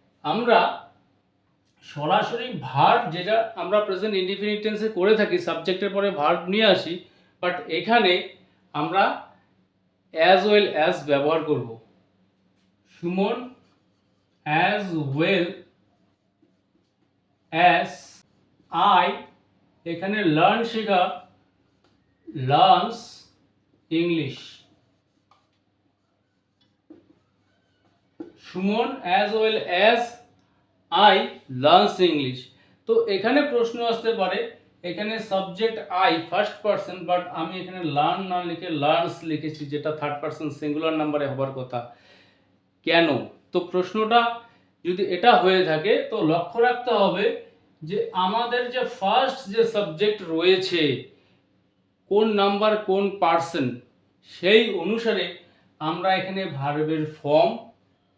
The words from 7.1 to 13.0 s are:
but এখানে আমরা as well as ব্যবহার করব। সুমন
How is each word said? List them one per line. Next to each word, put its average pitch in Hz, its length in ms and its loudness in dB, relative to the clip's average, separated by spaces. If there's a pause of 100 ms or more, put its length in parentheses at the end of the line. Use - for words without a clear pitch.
but 180 140 -2 (220)
এখানে 214 340 4 (680)
আমরা 180 220 0 (1300)
as 190 100 6 (100)
well 208 160 6 (200)
as 180 80 0 (140)
ব্যবহার 147 400 2
করব। 123 200 -2 (1300)
সুমন 190 420 -2 (1300)